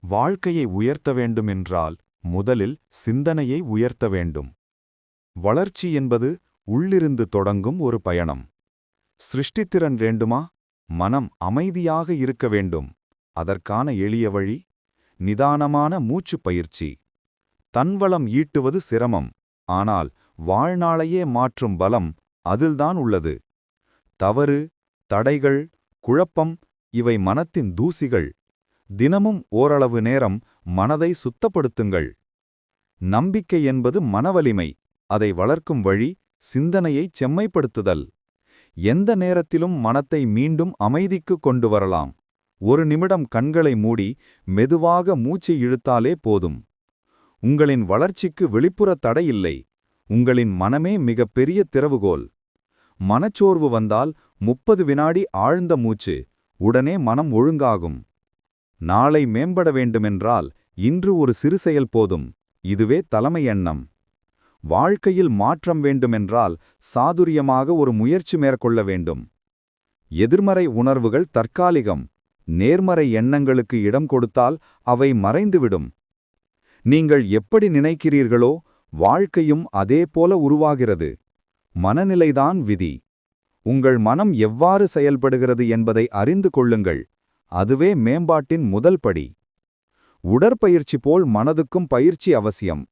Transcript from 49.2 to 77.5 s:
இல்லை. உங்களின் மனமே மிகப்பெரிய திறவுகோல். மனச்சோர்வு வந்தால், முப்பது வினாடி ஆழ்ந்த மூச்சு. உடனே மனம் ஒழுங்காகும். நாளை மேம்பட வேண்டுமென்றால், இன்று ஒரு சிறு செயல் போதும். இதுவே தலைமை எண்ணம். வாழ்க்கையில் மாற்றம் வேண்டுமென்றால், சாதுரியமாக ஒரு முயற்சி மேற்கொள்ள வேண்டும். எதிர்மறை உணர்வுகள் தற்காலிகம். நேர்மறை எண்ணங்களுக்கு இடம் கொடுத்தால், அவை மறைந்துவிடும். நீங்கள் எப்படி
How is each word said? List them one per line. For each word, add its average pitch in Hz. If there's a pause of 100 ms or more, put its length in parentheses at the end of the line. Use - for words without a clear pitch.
இல்லை. 95 (540)
உங்களின் 120
மனமே 139
மிகப்பெரிய 127
திறவுகோல். 104 (760)
மனச்சோர்வு 160
வந்தால், 113 (300)
முப்பது 127
வினாடி 156 (140)
ஆழ்ந்த 160
மூச்சு. 110 (440)
உடனே 127
மனம் 139
ஒழுங்காகும். 113 (840)
நாளை 123
மேம்பட 165
வேண்டுமென்றால், 110 (300)
இன்று 175
ஒரு 131
சிறு 160
செயல் 147
போதும். 90 (360)
இதுவே 104 (100)
தலைமை 147
எண்ணம். 90 (800)
வாழ்க்கையில் 175
மாற்றம் 151
வேண்டுமென்றால், 117 (280)
சாதுரியமாக 147
ஒரு 143
முயற்சி 139
மேற்கொள்ள 123
வேண்டும். 85 (880)
எதிர்மறை 180
உணர்வுகள் 127
தற்காலிகம். 113 (440)
நேர்மறை 160
எண்ணங்களுக்கு 127
இடம் 131
கொடுத்தால், 127 (300)
அவை 123
மறைந்துவிடும். 117 (960)
நீங்கள் 147
எப்படி 208